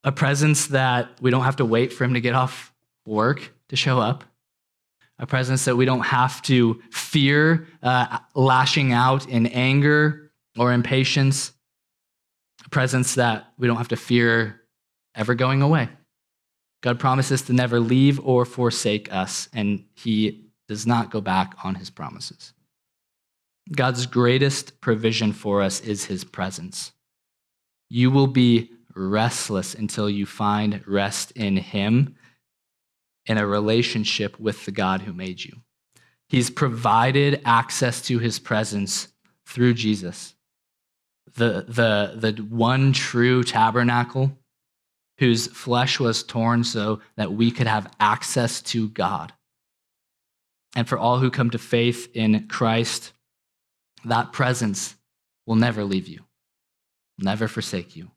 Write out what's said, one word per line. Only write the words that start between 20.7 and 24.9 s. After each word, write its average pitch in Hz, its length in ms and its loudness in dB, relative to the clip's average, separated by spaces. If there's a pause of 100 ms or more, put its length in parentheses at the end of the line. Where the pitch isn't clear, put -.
not 117 240 -2
go 107 120 -6
back 95 320 -2 (100)
on 95 120 -6
his 92 120 -16
promises. - 640 -16 (1200)
God's 127 300 0
greatest 127 800 0
provision 110 500 0